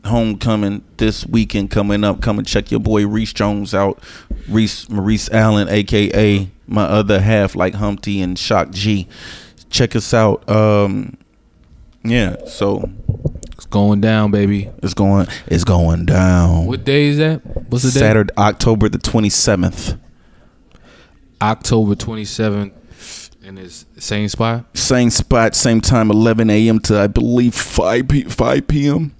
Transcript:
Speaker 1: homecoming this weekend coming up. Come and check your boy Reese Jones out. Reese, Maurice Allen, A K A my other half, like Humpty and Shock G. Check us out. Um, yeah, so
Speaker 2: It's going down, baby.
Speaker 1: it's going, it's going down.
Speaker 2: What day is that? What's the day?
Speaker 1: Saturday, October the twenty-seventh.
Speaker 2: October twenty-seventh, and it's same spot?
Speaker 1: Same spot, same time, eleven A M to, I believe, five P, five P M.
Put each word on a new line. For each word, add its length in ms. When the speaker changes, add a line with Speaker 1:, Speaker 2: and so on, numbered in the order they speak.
Speaker 1:
homecoming 760
this 280
weekend 460
coming 320
up. 180
Come 180
and 80
check 240
your 80
boy 280
Reese 260
Jones 400
out. 280
Reese, 420
Maurice 420
Allen, 380
A 140
K 300
A 360
my 160
other 380
half, 340
like 200
Humpty 460
and 160
Shock 340
G. 360
Check 260
us 200
out. 340
Um, 680
yeah, 340
so 420
Speaker 2:
It's 140
going 340
down, 300
baby. 380
Speaker 1:
it's 140
going, 320
it's 160
going 420
down. 600
Speaker 2:
What 180
day 240
is 100
that? 240
What's 140
the 80
day? 80
Speaker 1:
Saturday, 380
October 520
the 100
twenty-seventh. 1000
Speaker 2:
October 540
twenty-seventh, 800
and 160
it's 260
same 320
spot? 360
Speaker 1:
Same 320
spot, 460
same 260
time, 280
eleven 400
A 200
M 120
to, 180
I 80
believe, 460
five 540
P, 160
five 440
P 200
M. 320